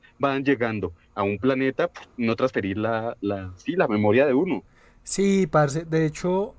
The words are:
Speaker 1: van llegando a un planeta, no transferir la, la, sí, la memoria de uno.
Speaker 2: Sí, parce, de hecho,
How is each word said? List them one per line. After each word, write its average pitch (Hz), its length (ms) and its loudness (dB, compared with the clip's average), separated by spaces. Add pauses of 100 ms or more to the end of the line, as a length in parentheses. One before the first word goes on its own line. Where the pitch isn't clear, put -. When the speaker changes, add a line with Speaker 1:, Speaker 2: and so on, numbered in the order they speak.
(180)
Speaker 1:
van 139 260 0
llegando 110 480 0 (220)
a 104 80 -2
un 101 160 0
planeta, 135 500 0 (300)
no 113 180 0
transferir 101 400 -2
la, 113 460 -4
la, 98 340 -4
sí, - 200 -6
la 165 120 2
memoria 107 380 4
de 131 80 2
uno. 147 280 0 (400)
Speaker 2:
Sí, 196 440 2
parce, 151 400 0
de 160 180 0
hecho, 185 540 -2